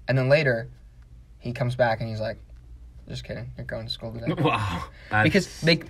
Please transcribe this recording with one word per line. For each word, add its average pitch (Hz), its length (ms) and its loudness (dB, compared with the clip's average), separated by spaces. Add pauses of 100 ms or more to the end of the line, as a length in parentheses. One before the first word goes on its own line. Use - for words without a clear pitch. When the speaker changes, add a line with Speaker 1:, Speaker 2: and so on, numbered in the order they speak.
Speaker 1:
And 127 80 2
then 131 120 4
later, 131 400 4 (680)
he 123 140 -8
comes 123 240 -2
back, 113 240 4
and 113 80 -6
he's 110 120 -6
like, 110 180 -4 (680)
"Just - 160 -10
kidding, 117 320 -10
you're 123 100 -12
going 113 200 -8
to - 60 -8
school 113 200 -10
today." 117 220 -4
Speaker 2:
<laughs> - 80 -2
Wow. 104 420 0 (380)
Speaker 1:
Because 180 240 4
Speaker 2:
That's - 160 -14
Speaker 1:
they, 165 280 4